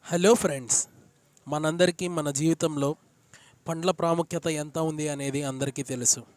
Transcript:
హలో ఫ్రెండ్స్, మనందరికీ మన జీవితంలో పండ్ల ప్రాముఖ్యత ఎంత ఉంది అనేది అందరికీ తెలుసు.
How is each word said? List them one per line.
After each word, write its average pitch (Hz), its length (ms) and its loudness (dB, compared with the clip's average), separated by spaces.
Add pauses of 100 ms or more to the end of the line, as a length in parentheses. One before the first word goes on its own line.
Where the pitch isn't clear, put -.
(140)
హలో 180 200 6
ఫ్రెండ్స్, 139 540 0 (600)
మనందరికీ 165 600 2
మన 156 240 -2
జీవితంలో 151 640 0 (720)
పండ్ల 165 240 0
ప్రాముఖ్యత 170 560 0
ఎంత 151 300 -4
ఉంది 151 320 -2
అనేది 139 340 -4
అందరికీ 135 400 -4
తెలుసు. 123 380 -2 (160)